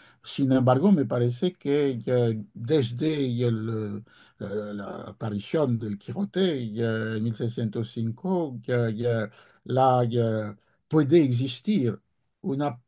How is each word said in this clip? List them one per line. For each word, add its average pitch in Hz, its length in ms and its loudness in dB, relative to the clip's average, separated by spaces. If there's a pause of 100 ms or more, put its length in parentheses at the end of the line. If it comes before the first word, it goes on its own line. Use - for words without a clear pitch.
(220)
Sin 135 300 0
embargo, 131 400 6
me 143 140 4
parece 123 460 0
que 139 460 0
ya 123 300 2 (260)
desde 123 880 0
el, 110 600 -2 (340)
eh, 110 60 -8 (300)
la - 340 -10
aparición 113 680 -2
del 104 220 -6
Quijote, 165 720 -2
ya 113 180 -2 (280)
en 107 80 -2
mil 117 100 -2
seiscientos 117 560 -4
cinco, 127 720 -4
ya, 120 280 0
ya 113 380 -2 (360)
la, 127 400 4
ya 110 520 0 (300)
puede 156 380 4
existir 127 760 0 (440)
una 135 460 -4